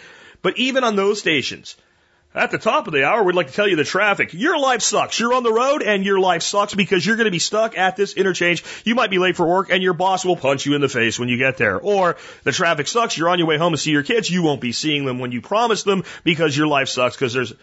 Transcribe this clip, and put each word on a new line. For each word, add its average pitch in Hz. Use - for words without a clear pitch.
But 185
even 254
on 220
those 202
stations, 139
at 226
the 156
top 233
of 180
the 135
hour, 202
we'd 180
like 175
to -
tell 208
you 185
the 147
traffic. 185
Your 294
life 262
sucks. 156
You're 240
on 254
the 226
road 269
and 196
your 196
life 175
sucks 202
because 185
you're 220
gonna 220
be 175
stuck 214
at 185
this 196
interchange. 175
You 233
might 226
be 185
late 180
for 170
work 185
and 185
your 185
boss 180
will 175
punch 139
you 143
in 143
the 135
face 117
when 123
you 120
get 131
there. 104
Or 185
the 185
traffic 165
sucks. 233
You're 160
on 180
your 165
way 156
home 170
to 143
see 156
your 147
kids. 220
You 180
won't 147
be 120
seeing 147
them 127
when 123
you 120
promised 220
them 196
because 156
your 151
life 139
sucks 123
'cause 120
there's, 120